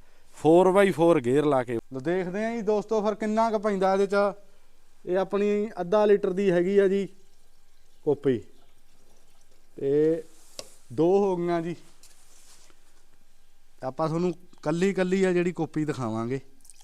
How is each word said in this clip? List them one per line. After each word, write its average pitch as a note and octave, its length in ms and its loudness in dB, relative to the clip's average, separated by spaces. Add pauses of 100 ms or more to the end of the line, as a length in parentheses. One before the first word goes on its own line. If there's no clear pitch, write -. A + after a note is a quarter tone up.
(380)
ਫੋਰ F3 340 6
ਬਾਈ G3 180 4
ਫੋਰ E3 300 4
ਗੇਅਰ C3 240 2
ਲਾ C#3 180 2
ਕੇ। A#2+ 120 -8
ਲਓ C3 260 -8
ਦੇਖਦੇ F3+ 440 -4
ਆ A3+ 60 -4
ਜੀ A#3 120 -8
ਦੋਸਤੋ G#3 400 -2
ਫਿਰ G#3 120 -2
ਕਿੰਨਾ A3 360 -2
ਕੁ A3 80 -2
ਪੈਂਦਾ F#3+ 340 0
ਇਹਦੇ G3 140 2
'ਚ। G3+ 280 0 (720)
ਇਹ F3+ 120 -2
ਆਪਣੀ G3+ 300 -2 (320)
ਅੱਧਾ G3 240 2
ਲੀਟਰ G3+ 280 2
ਦੀ F#3+ 180 0
ਹੈਗੀ F3+ 280 2
ਆ G3 100 6
ਜੀ G3 180 0 (1000)
ਕੋਪੀ, C3+ 340 0 (1400)
ਤੇ D3+ 460 0 (720)
ਦੋ E3+ 160 2 (100)
ਹੋ G3 180 0
ਗਈਆਂ F3 260 -2
ਜੀ। E3 120 -8 (2000)
ਆਪਾਂ C#3+ 240 -2
ਤੁਹਾਨੂੰ E3+ 240 0 (300)
ਕੱਲੀ E3+ 320 0
ਕੱਲੀ F#3 300 0
ਆ F#3 80 2
ਜਿਹੜੀ F3 200 0
ਕੋਪੀ D#3 320 -4
ਦਿਖਾਵਾਂਗੇ, A#2+ 560 -4 (440)